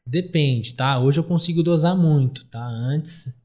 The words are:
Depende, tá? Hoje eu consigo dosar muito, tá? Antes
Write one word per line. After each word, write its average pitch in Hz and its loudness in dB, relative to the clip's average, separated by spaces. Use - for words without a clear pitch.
Depende, 139 -2
tá? 131 0
Hoje 139 2
eu 165 0
consigo 170 0
dosar 170 2
muito, 151 2
tá? 120 -12
Antes 123 -6